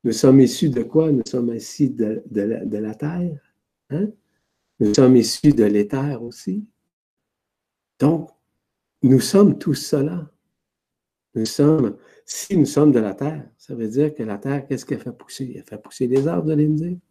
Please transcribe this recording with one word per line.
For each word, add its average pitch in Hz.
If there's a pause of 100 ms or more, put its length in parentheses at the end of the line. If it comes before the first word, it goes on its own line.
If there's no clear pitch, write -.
Nous 120
sommes 135
issus 139
de 123
quoi ? 160
Nous 127
sommes 117
issus 123
de, 110
de 104
la, 110
de 107
la 107
terre. 165 (500)
Hein ? 185 (720)
Nous 104
sommes 131
issus 131
de 117
l'éther 113
aussi. 185 (1300)
Donc, 151 (720)
nous 131
sommes 196
tous 147
cela. 151 (1040)
Nous 110
sommes, 143 (300)
si -
nous 147
sommes 147
de 120
la 104
terre, 143
ça -
veut 117
dire 143
que 147
la 107
terre, 139
qu'est-ce 135
qu'elle 127
fait -
pousser ? -
Elle -
fait -
pousser -
des 135
arbres, 170
vous 156
allez 151
me 151
dire. 175 (140)